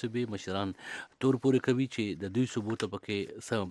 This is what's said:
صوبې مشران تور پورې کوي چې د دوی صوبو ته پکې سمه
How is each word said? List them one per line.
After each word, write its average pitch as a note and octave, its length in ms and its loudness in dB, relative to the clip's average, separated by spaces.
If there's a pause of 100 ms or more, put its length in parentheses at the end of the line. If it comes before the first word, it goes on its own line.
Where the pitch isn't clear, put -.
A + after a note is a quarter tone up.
صوبې A2+ 340 -2
مشران G2 400 -2 (420)
تور C3+ 160 4
پورې B2+ 240 4
کوي B2+ 380 2
چې G2 260 -2
د F#2+ 160 -6
دوی B2+ 160 4
صوبو A2 300 -2
ته G2 100 -4
پکې G2+ 560 -4
سمه G#2 200 0